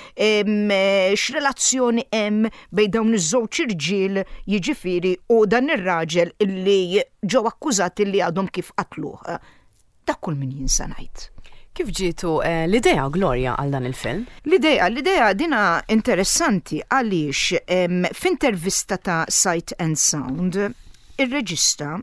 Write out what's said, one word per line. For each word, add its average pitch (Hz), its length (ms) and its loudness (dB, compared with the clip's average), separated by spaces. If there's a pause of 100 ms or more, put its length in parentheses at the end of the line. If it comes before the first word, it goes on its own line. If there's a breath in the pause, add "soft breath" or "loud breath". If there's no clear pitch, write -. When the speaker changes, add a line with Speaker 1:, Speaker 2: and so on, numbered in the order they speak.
(160 loud breath)
Speaker 1:
Em, 208 560 2
eh, 196 400 4
x'relazzjoni 254 1040 0
hemm 214 340 2 (240 loud breath)
bejn 202 200 2
dawn 226 240 2
iż-żewġ 214 380 0 (120)
irġiel, 196 580 -2 (240 loud breath)
jiġifieri, 185 680 -2 (100)
u 226 180 6
dan 240 220 2
ir-raġel 175 720 0
illi 190 640 2 (220)
ġew 220 220 2
akkużati 202 580 -2
li 196 140 0
għadhom 175 280 0
kif - 300 -8
qatluh? - 420 -8 (920 soft breath)
Dak - 120 -6
kull 165 120 -4
min 139 160 -4
jinsa 131 400 -2
ngħid. - 400 -12 (440 soft breath)
Speaker 2:
Kif 330 200 -4
ġietu, 170 480 -2
eh, 165 240 0
l-idea, 190 440 2
Gloria, 131 440 0
għal 139 180 -2
dan 131 140 -2
il-film? 127 420 -6 (160 loud breath)
Speaker 1:
L-idea, 269 460 2
l-idea 277 440 2
dina 208 540 2
interessanti 208 920 0
għaliex, 180 840 -2
em, 180 380 0
f'intervista 196 920 -2
ta' 165 320 -2
Sight - 480 0
and 160 200 0
Sound, 165 580 -2 (600)
ir-reġista 196 840 -2